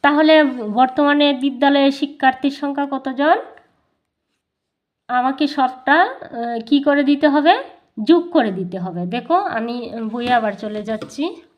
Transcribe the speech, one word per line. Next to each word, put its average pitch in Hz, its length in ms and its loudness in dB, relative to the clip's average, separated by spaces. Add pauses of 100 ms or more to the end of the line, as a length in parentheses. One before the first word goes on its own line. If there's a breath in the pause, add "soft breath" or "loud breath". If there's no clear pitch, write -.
তাহলে 311 420 6 (300)
বর্তমানে 285 600 2
বিদ্যালয়ে 277 580 2
শিক্ষার্থীর 277 600 -2
সংখ্যা 277 400 -6
কতজন? 269 460 0 (1700)
আমাকে 262 400 -2
সবটা, 277 500 0
আহ, 240 680 -4
কি 285 160 2
করে 285 220 2
দিতে 285 240 2
হবে? 294 260 4 (500)
যোগ 339 280 2
করে 233 200 0
দিতে 180 280 -8
হবে। 175 260 -6
দেখো 240 280 -4
আমি 240 580 -4 (200)
বইয়ে 240 220 -2
আবার 220 200 0
চলে 214 300 -8
যাচ্ছি। 220 520 -8 (220)